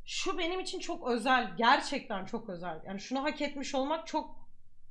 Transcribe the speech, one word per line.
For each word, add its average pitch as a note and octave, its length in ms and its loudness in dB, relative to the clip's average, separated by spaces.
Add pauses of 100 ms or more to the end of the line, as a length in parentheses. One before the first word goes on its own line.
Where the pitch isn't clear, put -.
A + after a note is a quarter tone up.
şu - 340 0
benim F#4 220 2
için F#4 200 -4
çok - 280 -4
özel, A#3 480 4
gerçekten A#3 680 4
çok A3 240 -6
özel. E3+ 380 -6
Yani F#3+ 140 -6
şunu C4 240 -2
hak D4 180 -2
etmiş C#4+ 320 -2
olmak C#4+ 320 0
çok - 420 -4 (420)